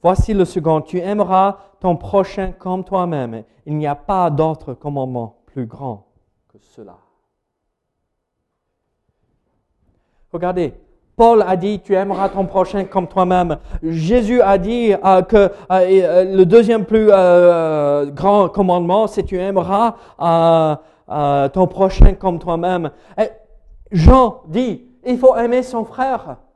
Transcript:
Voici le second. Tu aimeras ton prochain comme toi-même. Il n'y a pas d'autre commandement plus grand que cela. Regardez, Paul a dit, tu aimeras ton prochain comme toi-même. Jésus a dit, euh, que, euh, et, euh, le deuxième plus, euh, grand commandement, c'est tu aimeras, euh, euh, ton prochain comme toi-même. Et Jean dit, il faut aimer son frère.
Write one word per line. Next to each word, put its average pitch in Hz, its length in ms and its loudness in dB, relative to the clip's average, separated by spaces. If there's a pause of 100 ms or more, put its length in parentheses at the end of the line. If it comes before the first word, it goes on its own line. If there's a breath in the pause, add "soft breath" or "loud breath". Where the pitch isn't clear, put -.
Voici 190 320 0
le 190 100 2
second. 160 380 -2
Tu 180 160 -8
aimeras 190 600 -2 (220 soft breath)
ton 180 160 -2
prochain 190 560 -4
comme 185 320 -10
toi-même. 143 600 -6 (200)
Il 151 140 -8
n'y 151 80 -4
a 143 80 -4
pas 180 340 -4
d'autre 151 460 -4
commandement 131 720 -10
plus 131 180 -10
grand 113 440 -14 (400)
que - 100 -20
cela. - 400 -20 (3250)
Regardez, 175 440 -4 (420)
Paul 226 260 4
a 185 140 -2
dit, 196 240 -6
tu 202 140 -4
aimeras 196 340 -2
ton 196 160 -4
prochain 190 400 -4
comme 185 240 -4
toi-même. 180 500 -2 (240 loud breath)
Jésus 202 600 0
a 196 160 4
dit, 220 340 -2
euh, 190 300 2
que, 202 280 2 (200 loud breath)
euh, 185 160 2
et, 190 180 4
euh, 175 200 2
le 190 200 4
deuxième 220 400 4
plus, 214 260 0
euh, 165 1000 2
grand 190 380 0
commandement, 185 580 0
c'est 202 160 -6
tu 185 160 -8
aimeras, 196 560 -2 (260 loud breath)
euh, 165 560 2 (320 soft breath)
euh, 143 400 -2
ton 185 200 0
prochain 190 460 4
comme 185 260 -4
toi-même. 170 500 -4 (260 soft breath)
Et 220 140 -2 (600)
Jean 226 560 4
dit, 220 360 -6 (220)
il 247 100 -2
faut 247 200 4
aimer 240 260 -2
son 247 220 -8
frère. 254 540 -8 (180)